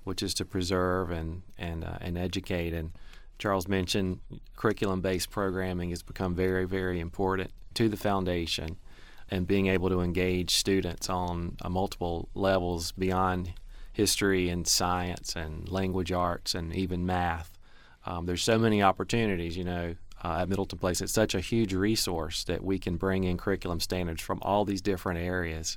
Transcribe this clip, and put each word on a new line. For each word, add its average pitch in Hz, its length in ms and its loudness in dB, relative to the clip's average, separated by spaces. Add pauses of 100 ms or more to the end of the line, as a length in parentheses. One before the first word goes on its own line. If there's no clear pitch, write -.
which 95 180 -4
is 95 120 0
to 98 100 -2
preserve 90 680 2
and, 82 320 -4 (160)
and, 82 260 -4
uh, 87 160 -6
and 87 160 -4
educate. 90 560 -2
And 82 200 -4 (460)
Charles 95 280 0
mentioned 95 540 0 (340)
curriculum-based 95 760 0
programming 92 600 -2
has 85 120 -6
become 92 320 -2
very, 92 300 2
very 92 360 0
important 95 500 0 (240)
to 113 160 4
the 104 80 0
foundation, 90 800 0 (520)
and 92 160 0
being 98 200 4
able 92 240 4
to 90 100 4
engage 90 540 2
students 95 560 2
on, 87 500 -2
uh, 87 80 -6
multiple 90 640 -2
levels 87 600 2
beyond 92 600 2 (400)
history 95 560 4
and 87 180 -2
science 90 720 0
and 80 320 -6
language 92 420 0
arts 87 440 0
and 85 200 -4
even 90 300 0
math. 87 540 0 (480)
Um, 87 180 -4
there's 87 180 0
so 113 140 6
many 110 260 6
opportunities, 95 760 2
you 92 80 -4
know, 87 320 -4 (280)
uh, 82 180 0
at 87 60 0
Middleton 92 300 -2
Place. 90 240 0
It's 90 100 -4
such 110 220 4
a 95 60 0
huge 107 340 2
resource 92 680 0
that - 200 -2
we 95 140 2
can 87 180 -2
bring 95 280 2
in 90 120 2
curriculum 90 440 0
standards 87 420 -2
from 95 200 -4
all 101 220 2
these 98 160 0
different 90 380 0
areas 85 580 -2